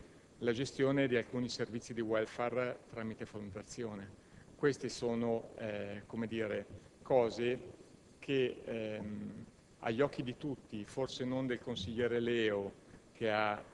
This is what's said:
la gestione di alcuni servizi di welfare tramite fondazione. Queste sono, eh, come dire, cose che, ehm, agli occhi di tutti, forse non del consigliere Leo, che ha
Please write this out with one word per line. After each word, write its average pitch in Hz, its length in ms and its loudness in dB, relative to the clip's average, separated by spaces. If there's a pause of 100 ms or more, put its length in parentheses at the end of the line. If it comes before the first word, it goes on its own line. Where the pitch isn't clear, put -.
(400)
la 120 120 4
gestione 135 560 4
di 123 100 4
alcuni 123 320 0
servizi 117 420 -4
di 117 100 -2
welfare 117 800 0 (100)
tramite 110 340 -6
fondazione. 104 920 -8 (360)
Queste 135 340 2
sono, 117 680 0
eh, 104 480 -4
come 113 220 -2
dire, 104 380 0 (360)
cose 120 580 4 (600)
che, 131 440 2
ehm, 107 840 -6 (340)
agli 117 220 2
occhi 143 200 2
di 123 160 -4
tutti, 113 480 -6
forse 131 400 -4
non 131 220 0
del 123 120 0
consigliere 120 600 0
Leo, 110 540 2 (380)
che 113 200 0
ha 107 280 2 (140)